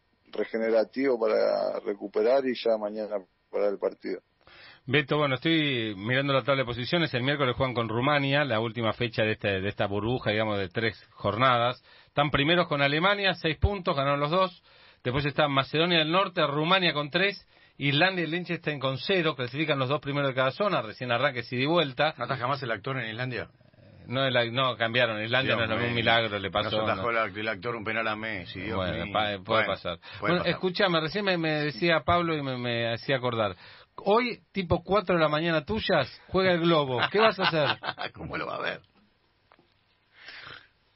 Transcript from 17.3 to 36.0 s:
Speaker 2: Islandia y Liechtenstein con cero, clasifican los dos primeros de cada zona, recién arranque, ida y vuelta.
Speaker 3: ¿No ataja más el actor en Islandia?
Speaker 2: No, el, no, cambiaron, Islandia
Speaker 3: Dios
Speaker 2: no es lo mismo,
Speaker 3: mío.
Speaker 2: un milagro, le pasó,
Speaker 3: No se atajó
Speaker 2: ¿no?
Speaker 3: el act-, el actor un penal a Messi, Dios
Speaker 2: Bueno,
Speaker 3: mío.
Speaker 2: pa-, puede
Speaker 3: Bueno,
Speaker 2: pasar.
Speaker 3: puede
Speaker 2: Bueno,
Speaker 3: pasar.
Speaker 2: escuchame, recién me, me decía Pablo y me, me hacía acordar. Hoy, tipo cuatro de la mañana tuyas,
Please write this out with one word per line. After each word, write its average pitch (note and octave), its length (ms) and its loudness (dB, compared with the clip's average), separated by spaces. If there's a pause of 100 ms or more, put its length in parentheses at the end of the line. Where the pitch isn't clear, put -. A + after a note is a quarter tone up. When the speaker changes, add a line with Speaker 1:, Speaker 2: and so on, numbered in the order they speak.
Speaker 2:
Islandia E3 460 2
y D#3 40 -4
Liechtenstein E3 520 -4
con C3+ 180 -2
cero, E3+ 380 0
clasifican C#3 420 -2
los B2+ 100 0
dos D3 120 0
primeros C#3 300 -2
de A#2+ 40 -2
cada C3 160 2
zona, F3 320 0
recién A2+ 300 -6
arranque, B2 380 0
ida B2 120 0
y C#3 40 2
vuelta. D3+ 520 2
Speaker 3:
¿No A#2+ 60 -4
ataja B2 240 -4
más C3+ 140 -2
el A#2+ 100 -4
actor C3+ 260 -4
en A2+ 120 -6
Islandia? A#2 380 -6 (580)
Speaker 2:
No, C3 200 -2
el, A#2+ 260 0
no, B2+ 240 0
cambiaron, A2+ 460 0
Islandia B2 340 0
Speaker 3:
Dios - 20 0
Speaker 2:
no A2+ 60 0
es A2 60 -2
lo A2 60 -2
mismo, A#2+ 100 -2
Speaker 3:
mío. A#2+ 40 -2
Speaker 2:
un A#2+ 60 -2
milagro, A2+ 440 2
le G2 100 -4
pasó, G#2+ 200 0 (100)
Speaker 3:
No A2 60 0
se A2 60 2
atajó G2 200 -2
Speaker 2:
¿no? A#2 80 0
Speaker 3:
el G#2+ 100 -2
act-, F#2+ 80 -12
el A2 100 -4
actor A2 280 -4
un G#2 80 -8
penal A2 240 -2
a G#2+ 80 -2
Messi, G#2 440 -8
Dios G#2+ 160 -6
Speaker 2:
Bueno, E2+ 280 -2
Speaker 3:
mío. G2+ 80 -8
Speaker 2:
pa-, G#2 100 0
puede G#2 160 -4
Speaker 3:
Bueno, G#2+ 300 0
Speaker 2:
pasar. F2+ 300 -4
Speaker 3:
puede - 220 -18
Speaker 2:
Bueno, C3 180 0
Speaker 3:
pasar. F3 140 -2
Speaker 2:
escuchame, F3+ 480 0
recién F3+ 240 -4
me, F3+ 140 0
me D#3+ 120 -2 (140)
decía D#3+ 400 0
Pablo E3+ 320 2
y C#3+ 60 -4
me, C3 160 -4
me A#2 340 -2
hacía C3+ 240 -2
acordar. A2+ 400 0 (400)
Hoy, A3+ 440 2 (120)
tipo F3 320 0
cuatro F#3+ 320 2
de D#3+ 40 4
la D#3 80 6
mañana D#3 360 0
tuyas, F3 440 0 (200)